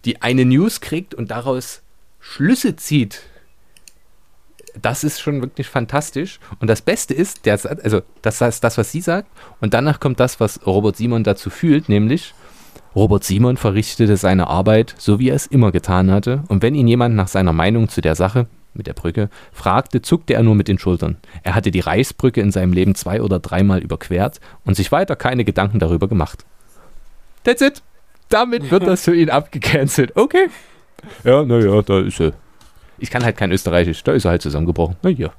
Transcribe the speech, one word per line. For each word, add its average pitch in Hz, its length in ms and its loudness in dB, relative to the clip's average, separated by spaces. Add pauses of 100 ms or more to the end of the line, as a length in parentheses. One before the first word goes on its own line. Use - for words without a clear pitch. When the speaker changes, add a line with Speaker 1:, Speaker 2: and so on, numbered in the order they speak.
Speaker 1:
die - 180 -4
eine 127 220 2
News 147 360 2
kriegt 170 320 -10
und 110 180 -10
daraus 123 500 -8 (380)
Schlüsse 196 560 -2
zieht. - 460 -2 (1600)
Das 123 220 -4
ist - 180 -6
schon 143 200 -4
wirklich 131 260 -8
fantastisch. 139 720 -6 (200)
Und 110 80 -4
das 113 140 0
Beste - 320 -2
ist, - 320 -4
der 107 140 2
Sa-, - 100 -8 (140)
also 107 180 0 (220)
das - 180 -4
heißt, 117 220 -2
das, 117 140 0
was 113 140 -4
sie 170 100 -8
sagt, 180 280 -4 (320)
und 104 120 -2
danach 143 260 0
kommt 131 200 -2
das, 127 200 0
was - 260 -2
Robert 101 320 0
Simon 117 260 -2
dazu 98 280 -2
fühlt, 156 380 0
nämlich 107 440 0 (640)
Robert 101 280 2
Simon 123 340 2
verrichtete 104 600 0
seine 92 300 2
Arbeit, 107 500 2
so 104 220 0
wie 127 100 0
er 139 60 0
es - 120 -4
immer 117 240 4
getan 92 400 2
hatte. 123 360 0
Und 98 160 0
wenn 131 120 2
ihn 127 120 2
jemand 120 280 2
nach 95 120 0
seiner 92 260 2
Meinung 104 360 2
zu - 120 -4
der 80 140 0
Sache 107 320 0 (280)
mit - 120 -12
der - 60 -10
Brücke 101 360 -4 (220)
fragte, 113 500 -2
zuckte - 320 -2
er 113 100 2
nur 110 120 4
mit 98 120 2
den 95 120 0
Schultern. 82 380 -2 (260)
Er 92 100 -4
hatte 101 160 0
die 92 100 0
Reichsbrücke 117 640 -2
in 98 100 2
seinem 92 220 0
Leben 95 220 2
zwei- 101 260 -6
oder 95 180 -2
dreimal 92 400 0
überquert - 600 -4 (260)
und 98 100 0
sich 95 160 -2
weiter 165 240 0
keine 123 300 -2
Gedanken 101 340 -2
darüber 82 280 0
gemacht. - 380 -4 (1000)
That's 247 180 2
it. 277 220 0 (460)
Damit 220 420 0
wird 180 120 4
Speaker 2:
Ja. 175 60 2
Speaker 1:
das 185 140 0
für 170 120 4
ihn 165 140 4
abgecancelt. 139 840 0
Okay. 339 320 2 (760)
Ja, 135 220 4
na 120 140 2
ja, 104 240 4
da 98 160 2
ist 95 200 -2
er. 80 140 2 (640)
Ich - 100 -8
kann 123 140 -2
halt 113 140 0
kein 95 140 0
Österreichisch. 87 520 0
Da - 100 0
ist 117 120 0
er 87 60 2
halt 85 120 0
zusammengebrochen. 82 580 -2
Na 180 80 0
ja. 120 300 -4